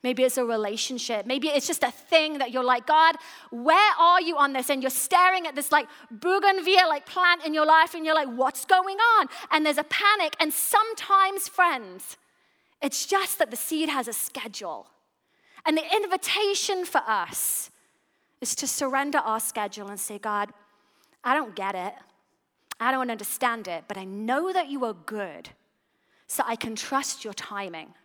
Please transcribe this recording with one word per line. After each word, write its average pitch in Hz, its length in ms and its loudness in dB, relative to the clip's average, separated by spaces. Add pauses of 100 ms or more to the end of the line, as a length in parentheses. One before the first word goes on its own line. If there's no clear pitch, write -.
Maybe 254 220 0
it's 254 120 0
a 247 80 0
relationship. 220 800 -4
Maybe 262 240 -4
it's 285 200 0
just 320 160 -2
a 247 80 -2
thing 311 460 0
that 254 120 -2
you're 254 140 -2
like, 247 220 2
"God, 320 300 6 (340)
where 339 460 4
are 349 240 8
you 330 160 -4
on 277 160 4
this?" 254 160 -4
And 269 140 0
you're 262 80 -2
staring 359 560 4
at 285 80 -8
this, 285 160 -6
like, 302 180 2 (220)
bougainvillea, 370 800 4
like, 294 180 -4
plant 349 380 2
in 311 100 -4
your 311 100 4
life, 320 300 6
and 320 100 -8
you're 311 120 2
like, 294 120 0
"What's 254 360 -2
going 392 340 2
on?" 440 300 4 (240)
And 311 120 4
there's 294 140 2
a 294 60 -2
panic. 403 560 2
And 311 120 2
sometimes, 392 960 2
friends, 233 680 -2 (680)
it's - 240 -4
just 392 320 -2
that 247 140 0
the 240 40 -10
seed 311 320 -4
has 262 200 -4
a 233 40 -8
schedule. 196 760 -10 (760)
And 311 140 2
the 330 180 -2
invitation 392 880 -2
for - 220 -6
us - 640 -4 (680)
is - 160 -6
to 277 100 -6
surrender 277 520 -2
our 220 220 -2
schedule 208 480 -8
and 202 100 -12
say, 202 200 -10
"God, 208 340 -4 (680)
I 247 120 0
don't 302 200 -2
get 196 200 -6
it. 185 200 -6 (840)
I 233 120 0
don't 262 200 -2
understand 233 560 -4
it, 170 220 -8
but 202 80 -8
I 190 80 -12
know 240 480 -4
that 349 160 0
you 277 160 -4
are 226 80 -4
good, 175 580 -10 (760)
so - 200 -4
I 233 100 -4
can 226 200 -8
trust - 480 -4
your 214 80 -10
timing." 190 600 -10 (100)